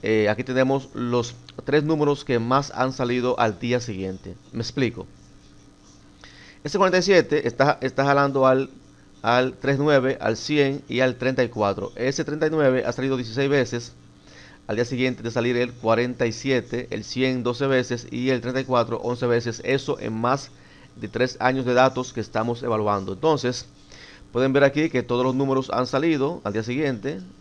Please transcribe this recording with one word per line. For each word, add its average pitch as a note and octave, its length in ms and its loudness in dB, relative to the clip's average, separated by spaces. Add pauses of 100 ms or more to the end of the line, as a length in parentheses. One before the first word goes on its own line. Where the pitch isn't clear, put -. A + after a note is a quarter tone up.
eh, G#2+ 280 2
aquí G#2+ 140 -2
tenemos C3 520 0
los A#2+ 400 -2 (280)
tres D3 200 2
números D3 420 0
que A#2+ 140 2
más C3 340 0
han C3 180 0
salido B2 480 -2
al G#2+ 200 2
día A#2+ 200 0
siguiente. F#2+ 560 -8 (160)
Me A2+ 100 -6
explico. A#2 440 -4 (1600)
Ese E3 160 -2
cuarenta F#3 180 4
y F3+ 60 4
siete E3+ 440 4
está, C#3 340 2
está C3+ 220 -2
jalando C#3 440 4
al, C3 240 4 (500)
al B2+ 320 2
tres C3+ 240 -2
nueve, C3+ 420 4
al A2+ 180 0
cien C#3+ 520 0
y A#2+ 120 0
al B2+ 160 2
treinta B2+ 260 0
y A2+ 60 0
cuatro. G2 460 -2
Ese C3+ 300 -2
treinta D#3 220 -2
y - 20 2
nueve C#3 340 2
ha B2 100 -2
salido C3+ 220 -2
dieciséis B2 320 -2
veces B2 460 -2 (720)
al G#2+ 100 -4
día A#2+ 100 0
siguiente B2+ 360 -2
de A2+ 80 -6
salir A#2+ 260 0
el A#2+ 160 0
cuarenta A#2+ 540 0
y A#2 60 0
siete, B2 580 -2
el G#2+ 140 -6
cien B2+ 400 -2
doce B2 240 -2
veces B2 420 -2
y B2 220 -2
el B2 100 0
treinta B2 180 -4
y C3 60 -4
cuatro A#2+ 380 0
once A#2+ 240 -4
veces. A#2+ 360 -2
Eso C3+ 360 -2
en A2+ 140 -6
más A#2+ 360 -2 (460)
de G#2+ 140 -10
tres B2+ 300 -2
años C3 240 0
de B2 120 0
datos B2+ 360 2
que A#2 100 -8
estamos A#2 420 -4
evaluando. G#2 500 -2
Entonces, B2 540 -2 (640)
pueden C3 200 2
ver C#3 120 6
aquí D3 260 2
que B2+ 140 0
todos B2 200 0
los B2+ 120 0
números C3+ 360 0
han B2 140 0
salido D3+ 580 0
al G#2 100 -4
día A2 100 -2
siguiente C3+ 580 -4 (200)